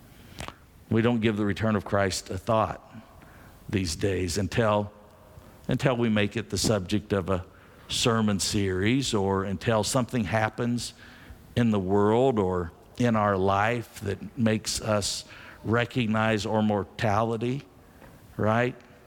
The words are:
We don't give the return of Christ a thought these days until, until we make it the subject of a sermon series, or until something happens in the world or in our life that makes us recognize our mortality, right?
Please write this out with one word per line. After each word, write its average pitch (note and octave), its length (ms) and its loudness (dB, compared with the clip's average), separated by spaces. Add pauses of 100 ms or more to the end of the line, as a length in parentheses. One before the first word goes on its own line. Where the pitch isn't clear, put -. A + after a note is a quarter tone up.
(920)
We A2 100 4
don't A#2 220 2
give G#2+ 160 0
the G#2 80 0
return G#2+ 300 0
of F#2 100 -2
Christ G2 420 -2
a G2 80 -8
thought - 580 -2 (760)
these F2+ 260 -2
days F2+ 400 -2
until, G#2 560 0 (720)
until C3+ 300 0
we A#2+ 140 2
make G#2 260 2
it G#2+ 140 -6
the G2 80 -2
subject G2+ 560 0
of F#2+ 160 0
a F#2 120 0 (460)
sermon A2 500 2
series, G#2 760 0
or G2 300 2
until G#2 380 0
something A#2+ 420 -2
happens A2+ 680 -2 (640)
in A#2 140 4
the G#2 80 2
world G#2+ 600 4
or F2+ 340 0 (260)
in A#2+ 160 2
our G#2 220 2
life G2+ 640 0
that G2 180 -6 (180)
makes A2 460 0
us G#2 420 -2 (380)
recognize A2 840 0
our G#2+ 180 0
mortality, A2+ 1000 -2 (720)
right? A2+ 380 0 (320)